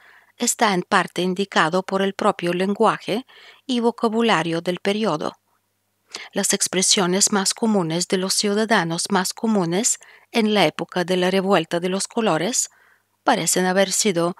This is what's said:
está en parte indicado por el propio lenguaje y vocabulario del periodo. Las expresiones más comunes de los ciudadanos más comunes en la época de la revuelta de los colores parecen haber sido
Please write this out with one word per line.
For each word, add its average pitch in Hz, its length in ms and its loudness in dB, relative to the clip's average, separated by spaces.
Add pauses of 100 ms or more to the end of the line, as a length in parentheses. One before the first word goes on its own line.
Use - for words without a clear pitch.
(360)
está 226 380 0
en 180 80 0
parte 185 400 0
indicado 185 600 0
por 190 180 -4
el 196 140 -2
propio 175 380 -2
lenguaje 190 760 0 (400)
y 240 140 0
vocabulario 220 800 0
del 175 180 -4
periodo. 202 540 -2 (1000)
Las 196 220 -2
expresiones 185 800 2
más 196 200 0
comunes 180 540 0
de 196 120 0
los 190 140 -2
ciudadanos 202 800 0
más 190 240 0
comunes 202 640 0 (320)
en 220 240 2
la 190 120 4
época 175 360 -4
de 180 140 0
la 180 160 2
revuelta 185 480 2
de 180 80 -4
los 190 180 -2
colores 196 640 -2 (540)
parecen 185 420 2
haber 190 240 2
sido 175 500 0